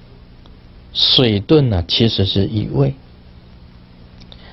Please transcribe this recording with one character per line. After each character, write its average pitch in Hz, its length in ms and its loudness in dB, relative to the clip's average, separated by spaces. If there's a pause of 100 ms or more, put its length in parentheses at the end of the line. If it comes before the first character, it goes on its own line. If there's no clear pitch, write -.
(960)
水 113 460 2
遁 151 220 4
呢， 98 240 0
其 - 220 0
实 98 160 0
是 98 220 0
一 104 220 -4
味。 135 260 0 (1600)